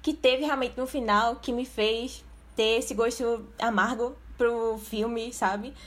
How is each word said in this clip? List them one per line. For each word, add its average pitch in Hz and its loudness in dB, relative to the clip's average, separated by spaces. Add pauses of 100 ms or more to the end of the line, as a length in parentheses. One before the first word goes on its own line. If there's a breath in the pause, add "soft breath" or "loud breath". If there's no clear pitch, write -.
que 311 -2
teve 262 2
realmente 262 -2
no 254 -2
final 233 2
que - -6
me 247 -2
fez 226 -2 (320)
ter 220 4
esse 226 -4
gosto 233 0 (160)
amargo 233 0 (220)
pro 226 2
filme, 226 -4
sabe? 208 -2 (120)